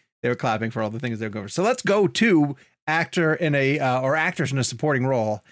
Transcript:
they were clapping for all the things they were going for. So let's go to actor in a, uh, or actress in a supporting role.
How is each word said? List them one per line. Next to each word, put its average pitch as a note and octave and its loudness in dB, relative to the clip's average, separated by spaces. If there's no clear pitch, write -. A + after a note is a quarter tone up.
they A#2+ -2
were B2 0
clapping A2+ -2
for A2 -6
all G#2+ -2
the A2+ -8
things A#2 -4
they A2 -6
were G#2+ -8
going G2+ -8
for. - -14
So E3+ -2
let's B3+ 0
go G3+ 2
to D#3 4
actor D#3+ 0
in D3+ 0
a, C#3 2
uh, C3 0
or C3+ 0
actress D#3 -2
in C#3 0
a B2 0
supporting C3 -2
role. A2 -2